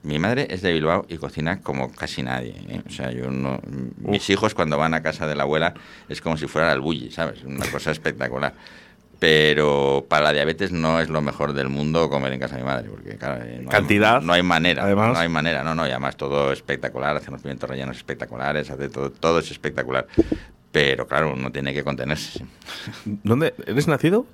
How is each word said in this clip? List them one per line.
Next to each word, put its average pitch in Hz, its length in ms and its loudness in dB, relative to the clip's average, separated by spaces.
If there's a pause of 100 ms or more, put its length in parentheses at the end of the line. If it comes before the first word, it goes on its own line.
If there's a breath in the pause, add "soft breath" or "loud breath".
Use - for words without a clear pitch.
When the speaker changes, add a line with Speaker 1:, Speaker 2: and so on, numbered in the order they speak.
Speaker 1:
mi 76 160 -4
madre 120 320 0
es 92 120 -6
de 92 100 2
Bilbao 80 360 2
y 82 80 -10
cocina 76 460 -4
como 65 300 -4
casi - 300 -6
nadie, 62 320 -6 (140)
¿eh? 50 180 -10
O - 40 -16
sea, 64 220 -6
yo 62 180 -6
no, 67 300 -2 (380)
mis 101 240 0
Speaker 2:
Uf. - 80 -2
Speaker 1:
hijos 101 240 4
cuando 80 240 0
van 80 160 2
a 78 80 -2
casa 80 240 -4
de 76 80 -2
la 71 100 -2
abuela 78 300 2 (340 loud breath)
es - 120 -8
como 82 160 -2
si 76 100 -4
fueran 80 240 2
al 67 100 2
bulli, 69 300 -2
¿sabes? - 340 -6
Una 67 220 -6
cosa 69 240 -4
espectacular. 67 640 -4 (640 loud breath)
Pero 73 920 6
para 76 160 6
la 76 80 6
diabetes 78 400 0
no 82 280 2
es 78 80 0
lo 78 140 0
mejor 73 300 -2
del 69 160 -2
mundo 73 420 0
comer 67 220 -2
en 65 80 -6
casa 64 160 -6
de 62 60 -8
mi 65 60 -6
madre, 58 220 -4
porque, 50 260 -14
claro, 64 280 -6
eh, 60 180 -12
no 64 80 -10
hay, 104 60 4
Speaker 2:
Cantidad, 107 440 6
Speaker 1:
no 85 120 2
hay 87 100 6
manera, 85 420 4
Speaker 2:
además. 104 300 4
Speaker 1:
no 85 60 2
hay 85 80 2
manera, 78 340 0
no, 80 120 -2
no, 80 120 0
y 65 40 0
además 67 260 -4
todo 69 360 0
espectacular, 67 640 -2
hace - 140 -8
unos 69 100 -10
pimientos 65 300 -8
rellenos 65 260 -8
espectaculares, 67 760 -6
hace 67 180 -6
todo, 67 220 -6
todo 82 280 2
es 80 120 -2
espectacular. 64 560 -4 (680 loud breath)
Pero 65 340 2
claro, 73 260 0
uno 65 200 -6
tiene 69 200 -4
que 71 120 -4
contenerse, 71 560 -4
sí. - 40 -12 (800 loud breath)
Speaker 2:
¿Dónde? 131 320 2 (120)
¿Eres 139 200 0
nacido? 170 480 2